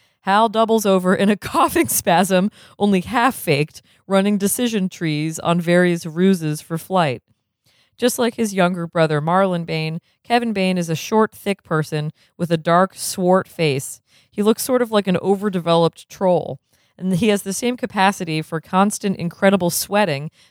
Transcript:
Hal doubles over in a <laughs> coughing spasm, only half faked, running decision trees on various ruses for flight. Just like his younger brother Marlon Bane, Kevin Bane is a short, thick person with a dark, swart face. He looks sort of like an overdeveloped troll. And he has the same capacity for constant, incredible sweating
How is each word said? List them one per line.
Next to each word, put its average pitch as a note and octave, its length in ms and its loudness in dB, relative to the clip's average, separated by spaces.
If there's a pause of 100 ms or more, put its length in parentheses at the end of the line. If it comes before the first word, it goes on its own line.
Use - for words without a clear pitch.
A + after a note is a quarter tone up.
(220)
Hal G#3+ 280 2
doubles A3 360 2
over F#3+ 300 2
in G3 140 2
a A3 80 2
<laughs> - 140 -12
coughing E4 360 2
spasm, F#3 640 2 (260)
only G3+ 220 2
half A#3 360 -2
faked, D3+ 460 -2 (240)
running G3 320 2
decision G3+ 520 -2
trees D#3+ 500 -4
on E3+ 220 0
various F3 440 2
ruses E3 540 0
for - 180 -8
flight. D#3 460 -2 (760)
Just A#3+ 220 0
like A#3 160 -2
his G#3+ 180 -2
younger F3+ 320 0
brother D#3 360 0
Marlon F3 440 0
Bane, D#3+ 360 -6 (220)
Kevin A#3+ 300 0
Bane F#3 240 0
is E3+ 120 -2
a D#3+ 60 -2
short, A3 360 0
thick - 320 -6
person D#3 480 -4 (240)
with E3+ 160 -4
a E3 60 4
dark, E3+ 380 2
swart F#3 520 0
face. - 540 -4 (280)
He G#3 140 -4
looks A3 200 2
sort B3 180 0
of A3+ 100 -2
like G#3 160 0
an F#3 100 2
overdeveloped F3 920 0
troll. F3+ 500 -2 (380)
And F#3 180 -4
he G#3+ 140 2
has G3+ 140 0
the G3 100 -8
same A#3+ 240 -4
capacity F#3+ 640 -2
for D#3+ 200 -8
constant, G3 560 0
incredible F3+ 520 0
sweating E3 600 -2 (220)